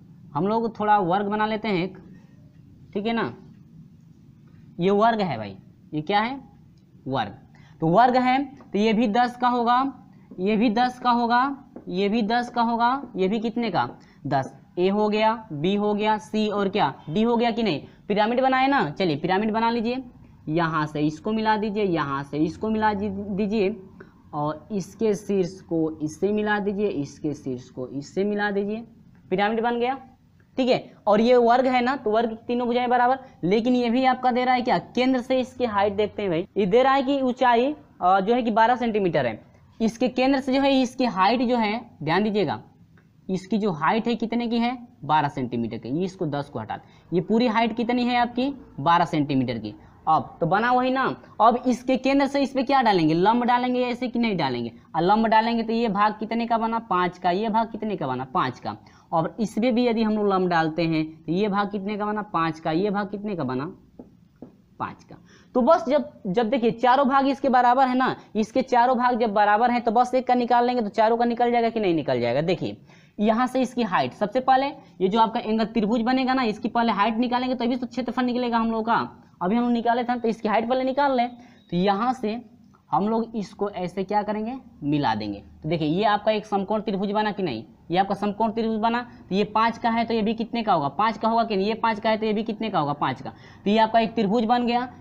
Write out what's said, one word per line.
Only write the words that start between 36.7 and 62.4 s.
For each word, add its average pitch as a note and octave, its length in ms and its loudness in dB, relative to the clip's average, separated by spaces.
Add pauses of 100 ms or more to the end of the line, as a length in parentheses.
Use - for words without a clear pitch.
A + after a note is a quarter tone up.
रहा C4+ 120 4
है C#4 80 2
कि C4+ 180 0
ऊंचाई, B3 540 2 (280)
अ, F#3 180 4
जो G3+ 140 2
है B3+ 80 2
कि A#3 80 -2
बारह A3+ 260 4
सेंटीमीटर G3 500 0
है, A2 140 -6 (400)
इसके A3+ 280 0
केंद्र C4 320 2
से C4 120 -2
जो C#4 80 2
है C4+ 220 4
इसकी B3+ 220 -2
हाइट G#3+ 380 2
जो B3 140 0
है, A3 340 -2 (120)
ध्यान E3 220 0
दीजिएगा, F#3+ 380 -2 (680)
इसकी F#3+ 300 -2
जो G3+ 140 0
हाइट E3+ 360 0
है A#3+ 80 0
कितने A#3 320 -4
की A#3 100 -2
है, A#3+ 180 -2 (280)
बारह D3 240 2
सेंटीमीटर A#2 500 -4
की, A2 120 -12
ये E3 140 -2
इसको F#3 240 -6
दस C#3+ 200 -4
को B2+ 100 -10
हटा G#2+ 180 -8
दें। - 400 -10
ये F3+ 60 0
पूरी A3+ 260 2
हाइट A3+ 280 0
कितनी A#3+ 280 0
है B3 140 0
आपकी, A#3+ 340 -2 (280)
बारह E3+ 260 4
सेंटीमीटर C3+ 520 0
की। G#2 160 -10 (340)
अब D3+ 320 0
तो E3+ 60 0
बना G#3 260 2
वही B3+ 180 2
ना, C4 140 0 (360)
अब A#3 260 4
इसके B3+ 300 0
केंद्र C#4 300 2
से C#4+ 160 -2
इस A#3+ 100 -2
पे C4 100 -2
क्या C4+ 200 2
डालेंगे, E3+ 320 4
लंब A3 300 2
डालेंगे B3 380 0
ऐसे B3 260 -4
कि A#3+ 100 -4
नहीं A3+ 180 0
डालेंगे? B2 360 -4 (240)
और D#3+ 60 2
लंब G#3+ 240 4
डालेंगे A3+ 360 2
तो A3 100 -4
ये A#3 180 0
भाग G#3 300 2
कितने A#3 260 -4
का A#3 120 0
बना, A3+ 220 -2
पाँच F3+ 380 -2
का, F3+ 120 0
ये G3+ 180 0
भाग A3+ 240 0
कितने G#3+ 240 -6
का E3 100 -6
बना, B2+ 200 -4
पाँच C#3 340 -2
का। G#2+ 160 -8 (360)
और - 280 0
इस G3+ 140 -4
पे A#3+ 180 2
भी B3 140 2
यदि A3+ 160 2
हम G#3+ 140 0
लोग G#3 120 0
लंब F#3 200 2
डालते D#3+ 360 0
हैं D#3+ 200 0 (120)
तो - 160 -6
ये G3+ 160 0
भाग G3+ 220 -2
कितने G3+ 260 -6
का G#3 100 -4
बना, G#3 180 -4
पाँच E3 360 -2